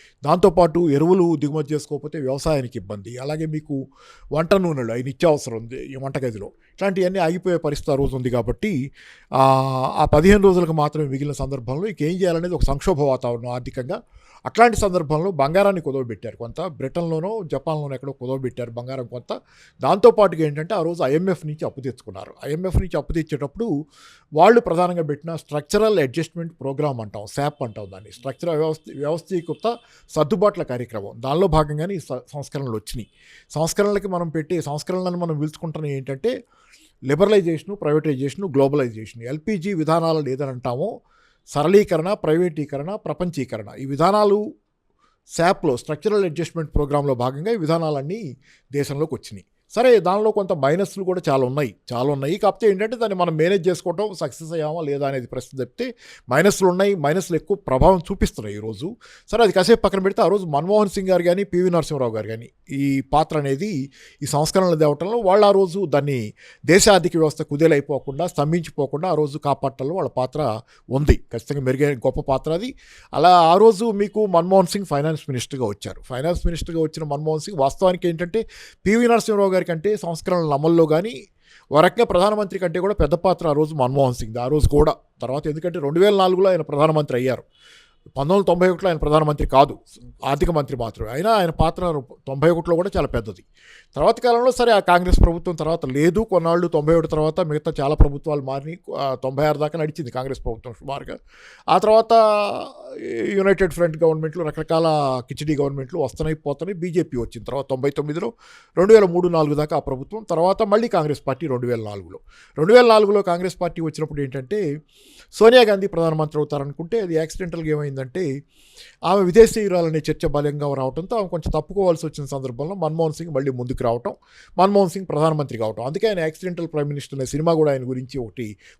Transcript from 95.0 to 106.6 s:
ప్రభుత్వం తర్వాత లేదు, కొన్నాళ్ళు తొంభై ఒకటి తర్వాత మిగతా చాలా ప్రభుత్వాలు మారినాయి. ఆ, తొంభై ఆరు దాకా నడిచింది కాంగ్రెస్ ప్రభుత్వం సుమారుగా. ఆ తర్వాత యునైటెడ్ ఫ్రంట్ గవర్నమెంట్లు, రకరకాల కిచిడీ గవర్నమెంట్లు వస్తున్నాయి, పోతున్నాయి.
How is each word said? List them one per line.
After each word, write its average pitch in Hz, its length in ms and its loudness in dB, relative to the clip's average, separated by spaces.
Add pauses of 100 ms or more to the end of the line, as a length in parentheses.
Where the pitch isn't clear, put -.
ప్రభుత్వం 170 340 2
తర్వాత 160 320 -4
లేదు, 156 340 2
కొన్నాళ్ళు 175 480 2
తొంభై 156 260 2
ఒకటి 160 140 2
తర్వాత 156 320 -2
మిగతా 151 400 -2
చాలా 139 140 0
ప్రభుత్వాలు 143 480 2
మారినాయి. 139 360 -10 (180)
ఆ, 135 180 -4
తొంభై 135 320 -2
ఆరు 151 120 0
దాకా 151 200 -4
నడిచింది 151 320 -6
కాంగ్రెస్ 127 340 -8
ప్రభుత్వం 117 280 -10
సుమారుగా. - 460 -12 (500)
ఆ 175 100 6
తర్వాత 220 340 4 (1200)
యునైటెడ్ 196 380 2
ఫ్రంట్ 165 320 0
గవర్నమెంట్లు, 160 400 0
రకరకాల 160 400 -2 (440)
కిచిడీ 151 280 -4
గవర్నమెంట్లు 139 420 -4
వస్తున్నాయి, 156 380 -4
పోతున్నాయి. 165 420 -8